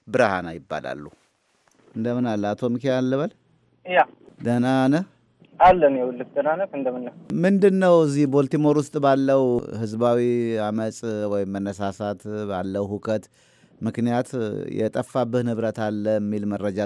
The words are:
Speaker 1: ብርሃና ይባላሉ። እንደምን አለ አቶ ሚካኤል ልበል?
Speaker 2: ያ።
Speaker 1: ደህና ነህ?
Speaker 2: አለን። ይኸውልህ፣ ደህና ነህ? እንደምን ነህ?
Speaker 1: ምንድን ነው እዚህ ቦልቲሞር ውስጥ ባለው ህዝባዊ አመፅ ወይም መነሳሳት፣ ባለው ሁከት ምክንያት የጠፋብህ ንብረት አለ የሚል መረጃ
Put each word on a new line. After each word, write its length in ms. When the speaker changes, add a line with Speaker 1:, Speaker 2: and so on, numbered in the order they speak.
Speaker 1:
ብርሃና 480
ይባላሉ። 520
እንደምን 360
አለ 200
አቶ 220
ሚካኤል 380
ልበል? 260
Speaker 2:
ያ። 200
Speaker 1:
ደህና 260
ነህ? 180
Speaker 2:
አለን። 340
ይኸውልህ፣ 380
ደህና 240
ነህ? 160
እንደምን 320
ነህ? 80
Speaker 1:
ምንድን 400
ነው 220
እዚህ 280
ቦልቲሞር 500
ውስጥ 200
ባለው 460
ህዝባዊ 420
አመፅ 380
ወይም 240
መነሳሳት፣ 720
ባለው 420
ሁከት 380
ምክንያት 480
የጠፋብህ 720
ንብረት 360
አለ 320
የሚል 340
መረጃ 400